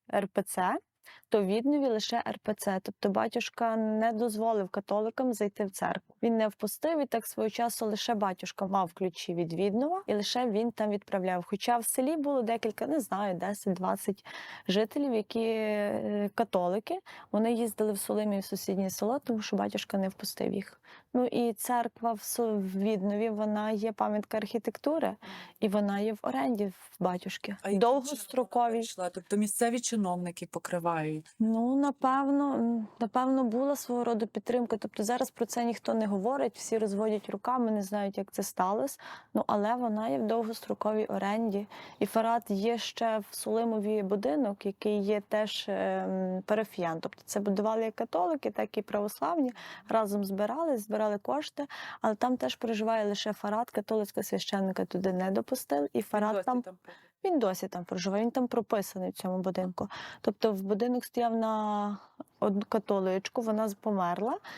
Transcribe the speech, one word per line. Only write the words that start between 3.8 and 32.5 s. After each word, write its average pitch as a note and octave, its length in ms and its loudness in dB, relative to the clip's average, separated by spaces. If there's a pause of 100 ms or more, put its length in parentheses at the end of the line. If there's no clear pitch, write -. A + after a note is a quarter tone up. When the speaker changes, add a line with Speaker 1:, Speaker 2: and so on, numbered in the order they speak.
Speaker 1:
дозволив G#3+ 560 0
католикам A3 640 0
зайти G#3 320 -2
в G3 60 -6
церкву. - 520 -4
Він A3+ 140 4
не A3 100 4
впустив, D4+ 520 -2
і C4+ 60 2
так A3+ 200 -2
свого A3 240 -2
часу - 360 -2
лише G#3+ 300 0
батюшка F#3+ 520 -2
мав F#3+ 260 0
ключі F#3 400 -4
від E3 200 -2
Віднова, A#3+ 540 0
і G#3 60 0
лише A#3 360 0
він A3 220 0
там G#3+ 180 -2
відправляв. F#3 580 -2
Хоча A#3+ 300 2
в A3+ 80 -4
селі C#4+ 320 2
було C#4 240 0
декілька, A3+ 460 -2
не D4+ 120 2
знаю, G3 360 -2
десять-двадцять F#3+ 880 -2 (420)
жителів, A3+ 460 2
які, A3+ 340 0
е, G#3+ 880 0
католики, G3+ 640 2 (320)
вони A3+ 220 4
їздили A3 380 2
в G3 80 -2
Сулимі, G#3 400 0
в G3 60 -4
сусіднє F#3+ 440 -2
село, A3 300 0
тому A3 220 -2
що - 140 -2
батюшка G3+ 420 -2
не F#3+ 120 2
впустив - 440 -4
їх. - 280 -8 (320)
Ну B3 120 2
і A#3 280 0
церква A#3 600 -2
в G#3 40 -4
Су-, A3 400 0
в F#3+ 200 -2
Віднові, G#3 520 2
вона G#3+ 420 0
є A3 200 0
пам'ятка G#3+ 460 0
архітектури, A3+ 800 0 (440)
і A3 80 2
вона G3+ 320 2
є G#3+ 140 0
в G#3 80 -8
оренді B3+ 440 0
в - 340 -10
батюшки. F#3 600 -2
Speaker 2:
А G3 80 -4
яким G3 100 2
Speaker 1:
Довгостроковій. B3+ 760 2
Speaker 2:
чином A#3+ 100 4
вона A#3 80 2
пройшла? A3 380 -2
Тобто F#3+ 280 -2
місцеві A#3 420 2
чиновники F3+ 680 -2
покривають? E3 920 -2
Speaker 1:
Ну, A3+ 360 2
напевно, C#4 800 2